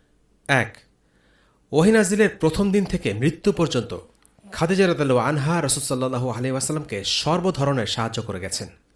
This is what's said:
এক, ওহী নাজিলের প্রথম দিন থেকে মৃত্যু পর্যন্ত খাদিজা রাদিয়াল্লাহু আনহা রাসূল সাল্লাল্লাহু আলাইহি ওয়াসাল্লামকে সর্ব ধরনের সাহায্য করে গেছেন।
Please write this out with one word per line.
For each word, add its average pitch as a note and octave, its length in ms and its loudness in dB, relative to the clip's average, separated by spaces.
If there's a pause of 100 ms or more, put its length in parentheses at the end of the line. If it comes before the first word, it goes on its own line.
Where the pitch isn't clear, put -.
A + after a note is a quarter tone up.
(480)
এক, B2 300 0 (920)
ওহী E3 200 6
নাজিলের G#3 380 4
প্রথম E3+ 420 0
দিন G3 140 2
থেকে F3+ 280 -4
মৃত্যু D3+ 380 0
পর্যন্ত C3 460 -2 (540)
খাদিজা F#3 360 2
রাদিয়াল্লাহু C#3 320 2
আনহা D3 420 0
রাসূল C#3 220 -2
সাল্লাল্লাহু B2+ 460 -2
আলাইহি B2 220 -4
ওয়াসাল্লামকে C3+ 520 -4
সর্ব F3 480 0
ধরনের C3+ 360 0
সাহায্য A2+ 340 -4
করে G2 180 -8
গেছেন। F#2+ 280 -8 (280)